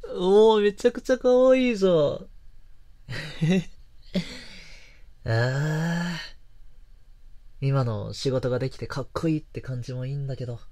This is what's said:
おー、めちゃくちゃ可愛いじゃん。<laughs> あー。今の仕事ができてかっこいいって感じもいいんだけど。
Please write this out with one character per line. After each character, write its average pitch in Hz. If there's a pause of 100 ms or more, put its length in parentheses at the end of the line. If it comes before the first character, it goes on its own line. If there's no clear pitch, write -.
(160)
お 208
ー、 208
め 208
ち -
ゃ 247
く 247
ち -
ゃ 254
可 247 (200)
愛 254
い 220
じ 190
ゃ -
ん。 180
<laughs> 151 (3000)
あ 156
ー。 - (1400)
今 135
の 107
仕 -
事 127
が 123
で 131
き -
て 117
か -
っ -
こ -
い 156
い -
っ -
て -
感 127
じ 127
も 127
い 131
い 143
ん 139
だ 131
け 123
ど。 120 (120)